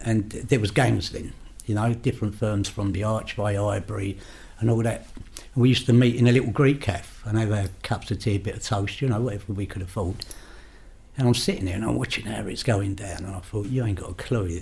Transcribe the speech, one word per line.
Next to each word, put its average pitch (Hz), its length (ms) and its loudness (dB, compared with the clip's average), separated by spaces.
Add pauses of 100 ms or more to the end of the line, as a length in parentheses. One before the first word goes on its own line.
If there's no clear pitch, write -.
and 110 280 0
there 123 280 0
was 104 120 2
gangs 113 400 2
then, - 220 -8 (340)
you 107 80 0
know, 113 180 2
different 113 420 -2
firms 104 340 0
from 98 220 -2
the 95 120 -2
Archway, 107 520 -2
Highbury, 101 640 -2 (420)
and 113 100 2
all 113 140 4
that. 113 240 -2 (460)
And 127 100 2
we 127 60 8
used - 180 4
to 123 60 8
meet 120 220 8
in 120 120 6
a 123 40 10
little 120 200 4
Greek 143 300 4
cafe - 260 -2 (220)
and 107 80 2
have 110 140 2
our 104 140 2 (180)
cups - 280 -4
of 101 80 -2
tea, 107 160 2
a 101 40 0
bit 98 160 -4
of - 80 -10
toast, 101 380 -2
you 135 80 2
know, 107 120 2
whatever 104 320 -4
we 98 120 -2
could 92 160 -6
afford. 92 340 -4 (1040)
And 131 100 4
I'm 123 60 8
sitting 151 320 0
there 90 100 -2
and 104 80 -2
I'm 117 120 0
watching 123 300 -4
how 107 220 -6
it's 95 160 -6
going 98 320 2
down, 90 300 -8
and 95 100 -8
I 92 40 -8
thought, 104 280 -4
"You 127 160 0
ain't 101 160 0
got - 120 -8
a - 20 -8
clue, 90 480 -2